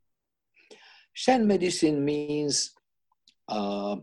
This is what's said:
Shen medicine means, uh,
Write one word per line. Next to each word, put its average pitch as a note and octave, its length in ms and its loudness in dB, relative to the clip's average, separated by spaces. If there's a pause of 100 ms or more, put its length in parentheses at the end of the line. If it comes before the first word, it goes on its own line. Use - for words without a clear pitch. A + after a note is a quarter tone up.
(1120)
Shen B3 340 2
medicine E3+ 560 2
means, D3 680 -2 (760)
uh, G2+ 560 -4